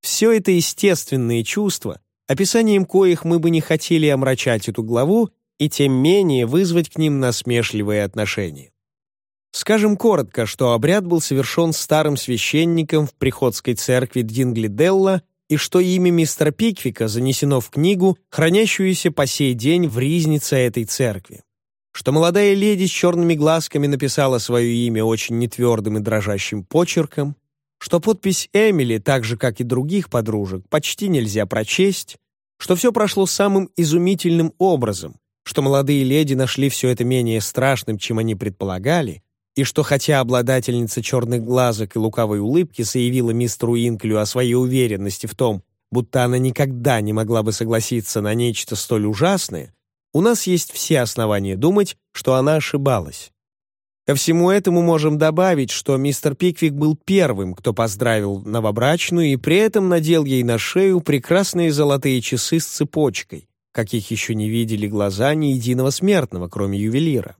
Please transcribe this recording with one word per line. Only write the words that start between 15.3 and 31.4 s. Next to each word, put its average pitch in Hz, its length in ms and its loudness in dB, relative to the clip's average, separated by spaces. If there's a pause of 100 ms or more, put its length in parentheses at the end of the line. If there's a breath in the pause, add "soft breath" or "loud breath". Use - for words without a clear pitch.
и 151 80 0
что - 220 0
имя 180 320 4
мистера 160 400 2
Пиквика 147 560 -2
занесено 127 540 0
в - 100 -12
книгу, 185 480 2 (120)
хранящуюся 185 840 2
по 143 140 0
сей 131 280 0
день 156 320 0
в 117 120 -4
ризнице 151 580 0
этой 123 280 0
церкви. 107 580 -4 (500)
Что - 180 -6
молодая 175 440 4
леди 196 320 2
с 170 40 0
черными 170 440 2
глазками 151 520 0
написала 135 520 0
свое 120 280 0
имя 117 380 0
очень 113 340 -2
нетвердым 110 600 0
и - 20 -2
дрожащим 104 640 -4
почерком – 151 720 -2 (460)
что - 160 0
подпись 196 540 0
Эмили, 170 460 2
так 135 260 0
же, 113 120 -4
как 120 240 -4
и 127 40 -2
других 139 440 -2
подружек, 104 600 -4
почти 156 400 -2
нельзя 110 380 0